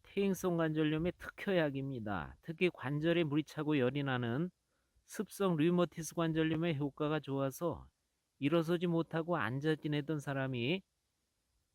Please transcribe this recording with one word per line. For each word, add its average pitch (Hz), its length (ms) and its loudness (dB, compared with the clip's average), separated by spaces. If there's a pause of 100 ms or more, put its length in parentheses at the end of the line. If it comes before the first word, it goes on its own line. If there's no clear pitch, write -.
퇴행성 185 520 0
관절염의 156 640 0
특효약입니다. 135 1200 -2
특히 165 320 0
관절에 160 520 0
물이 147 180 0
차고 151 340 -2
열이 135 260 2
나는 127 460 -2 (560)
습성 190 520 -2
류머티스 170 580 2
관절염의 160 600 0
효과가 147 420 -2
좋아서 135 680 -4 (540)
일어서지 165 480 2
못하고 165 480 0
앉아 139 400 0
지내던 151 460 -2
사람이 135 600 -2 (920)